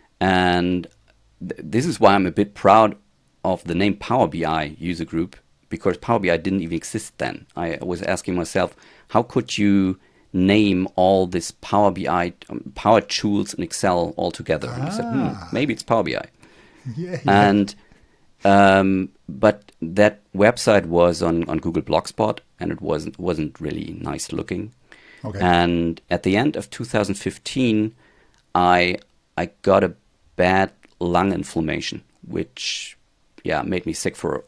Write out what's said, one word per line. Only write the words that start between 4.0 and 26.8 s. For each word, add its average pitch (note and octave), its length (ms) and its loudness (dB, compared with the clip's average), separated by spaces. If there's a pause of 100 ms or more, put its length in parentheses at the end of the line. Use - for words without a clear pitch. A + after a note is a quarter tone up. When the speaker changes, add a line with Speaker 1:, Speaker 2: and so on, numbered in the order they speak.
Speaker 1:
B D#2+ 180 -4
I D#2 320 -2
User E2 260 -6
Group, E2 320 -6 (340)
because G2+ 280 -2
Power A#2 220 0
B F#2 100 -2
I E2+ 80 2
didn't F#2+ 240 -2
even E2 160 -4
exist - 400 -10
then. - 380 -8
I E2 260 -6
was F2+ 220 -6
asking F2+ 320 -4
myself, F2 400 -2 (320)
"How A#2 160 0
could - 340 -4
you G2 420 2 (320)
name F#2+ 640 2
all F#2 300 4
this F2+ 240 -6
Power G2+ 400 0
B F2+ 180 -6
I, F2 260 -2 (180)
um, - 240 -12
power G#2+ 260 4
tools G2+ 540 -4
in - 80 -6
Excel F2 520 -2
all F2 140 -4
together?" D#2 400 -4
And B2 140 -8
I D#3 80 -6
said, A3+ 140 -6
"Hmm, - 280 -2
Speaker 2:
Ah. - 180 -14
Speaker 1:
maybe B2+ 220 -2
it's - 80 -10
Power A2+ 220 0
B C2+ 120 -4
I." - 100 -8 (340)
Speaker 2:
<laughs> - 360 -16
Yeah, F3 300 -8
yeah. G2+ 240 6
Speaker 1:
And, G2+ 240 2 (720)
um, G2 640 6 (180)
but G#2 440 0 (100)
that G2 380 2 (160)
website G#2 500 4
was E2+ 380 2
on, E2 260 -2
on D#2+ 80 -4
Google E2 240 -4
Blogspot, G#2+ 600 -2 (180)
and E2+ 120 -6
it D#2+ 80 -8
wasn't, D#2 380 -6
wasn't D#2+ 420 -4
really D#2 400 -8
nice - 320 -10
looking. G2 400 -8 (540)
Speaker 2:
Okay. G2 160 -10
Speaker 1:
And F2 580 2 (120)
at F2 100 -2
the F#2+ 160 2
end D3 180 0
of - 140 -8
two - 160 -12